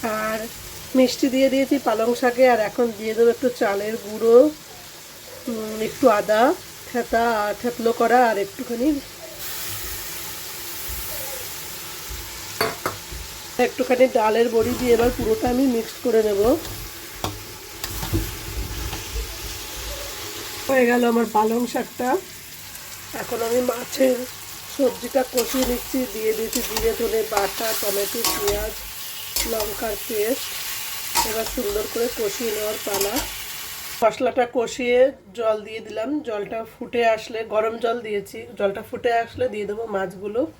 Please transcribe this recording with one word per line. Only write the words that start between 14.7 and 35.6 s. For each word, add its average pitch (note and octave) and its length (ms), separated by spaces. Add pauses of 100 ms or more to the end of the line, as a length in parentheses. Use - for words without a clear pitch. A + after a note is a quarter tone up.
দিয়ে B3 140
এবার A#3 240
পুরোটা A3 320
আমি B3 180
মিক্সড A#3 360
করে A3+ 200
নেব। G3+ 180 (4000)
হয়ে C4 180
গেল A#3+ 200
আমার A#3 200
পালং A3+ 420
শাকটা। B3 420 (1080)
এখন A3+ 260
আমি A#3 200
মাছের B3 560 (600)
সবজিটা C4 460
কষিয়ে B3+ 420
নিচ্ছি, B3 340 (140)
দিয়ে A3 200
দিয়েছি A3+ 280
জিরে, A3 320
ধনে A3 280 (100)
বাটা, G3+ 420
টমেটো, G3+ 540
পেঁয়াজ, G#3 460 (760)
লঙ্কার G#3+ 460 (120)
পেস্ট। A3 380 (840)
এবার A3 180
সুন্দর G#3 480
করে A#3 140
কষিয়ে A#3 440
নেওয়ার G#3+ 340
পালা। G3+ 280 (840)
মশলাটা A#3 560
কষিয়ে B3 460 (340)
জল A3 300